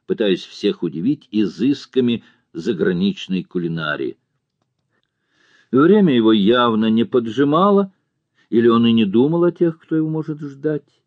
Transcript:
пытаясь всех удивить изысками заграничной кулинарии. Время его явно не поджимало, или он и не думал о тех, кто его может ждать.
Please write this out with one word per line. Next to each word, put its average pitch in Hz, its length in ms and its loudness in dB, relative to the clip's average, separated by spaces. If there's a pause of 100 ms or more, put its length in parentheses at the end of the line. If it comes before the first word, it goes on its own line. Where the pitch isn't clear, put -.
пытаясь 95 400 -2
всех - 380 -6
удивить 87 480 -6
изысками 120 920 -2 (300)
заграничной 92 880 -2
кулинарии. 80 760 -6 (1500)
Время 170 440 4
его 110 160 4
явно 110 580 2
не 113 140 2
поджимало, 147 880 0 (580)
или 117 180 2
он 117 180 4
и 117 80 4
не 113 120 2
думал 139 380 0
о 175 80 0
тех, 170 280 -2
кто - 160 -8
его 156 140 -2
может 156 300 -8
ждать. 147 680 -10